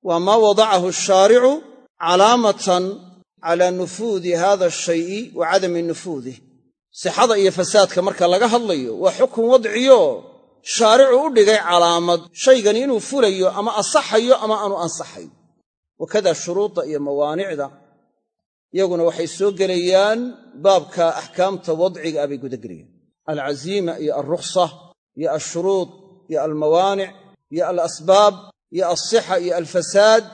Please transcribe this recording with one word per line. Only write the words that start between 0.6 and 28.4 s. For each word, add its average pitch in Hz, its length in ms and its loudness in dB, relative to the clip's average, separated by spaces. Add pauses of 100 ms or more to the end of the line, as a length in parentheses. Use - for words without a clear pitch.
ashaaricu 214 640 4 (480)
calaamatan 190 840 2 (580)
calaa 175 280 0
nufuudi 180 640 -6
haadha 185 340 2
ashay'i 170 520 -4 (160)
wa 170 120 -4
cadami 175 360 0
nufuudih. 151 540 -10 (600)
Sixada 208 420 0
iyo 190 140 2
fasaadka 185 500 0
marka 190 260 -2
laga 196 200 2
hadlayo, 185 520 -2
waa 180 120 2
xukun 226 320 -2
wadciyo 240 560 4 (640)
shaaricu 240 500 6
u 302 160 2
dhigay 214 260 4
calaamad 170 600 2 (120)
shaygani 226 500 2
inuu 254 180 -2
fulayo 196 500 0
ama 208 260 -4
ansaxayo 233 600 0
ama 220 200 -2
aanu 196 220 -4
ansaxayn. 156 520 -10 (680)
Wakada 190 340 -2
shuruuda 185 520 -4
iyo 151 140 -6
mawaanicda, 147 680 -4 (1080)
iyaguna 175 300 -2
waxay 165 240 -2
soo 202 240 -2
gelayaan 190 680 0 (340)
baabka 170 500 0 (120)
axkaamta 180 580 -6
wadciga 165 460 -4
ah 147 80 -4
bay 139 100 -10
guda 127 180 -12
gelayaan. 92 340 -18 (380)
Alcaziima 151 680 -6
iyo 151 180 -4
alrukhsa 170 480 -2 (520)
iyo 151 160 -4
ashuruud 175 560 -4 (400)
iyo 160 140 -4
almawaanic 170 680 0 (420)
iyo 170 160 -2
alasbaab 180 680 2 (380)